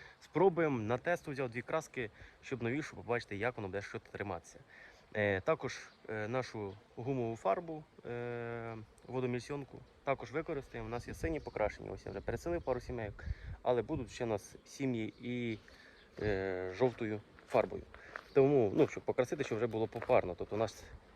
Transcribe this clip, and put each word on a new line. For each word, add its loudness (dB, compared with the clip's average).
Спробуємо, 4
на 0
тесту -2
взяв -2
дві -6
краски, -4
щоб -4
новішу -2
побачити, -2
як -2
воно -4
буде -2
що -8
триматися. -6
Е, 4
також, 0
е, -4
нашу -4
гумову -2
фарбу, 0
е, -6
водомільсьонку -2
також 0
використаємо. -4
У -6
нас -4
є -8
сині -2
покрашені, -2
ось -8
я -6
вже -6
переселив -2
пару 0
сімейок, -6
але 4
будуть -4
ще -6
у 0
нас -2
сім'ї -2
і, -4
е, 0
жовтою 2
фарбою. 2
Тому, 8
ну, 8
щоб -8
покрасити, 0
щоб 0
вже 2
було 0
попарно. 4
Тобто -4
у 2
нас 0